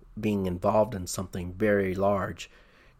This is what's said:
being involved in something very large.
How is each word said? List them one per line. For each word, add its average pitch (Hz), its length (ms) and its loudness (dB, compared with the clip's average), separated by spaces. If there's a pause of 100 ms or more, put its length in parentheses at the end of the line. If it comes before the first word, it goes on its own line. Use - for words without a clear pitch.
(200)
being 104 260 0
involved 98 480 2
in 90 140 -6
something 90 460 -8
very 98 420 2
large. 95 540 -2 (500)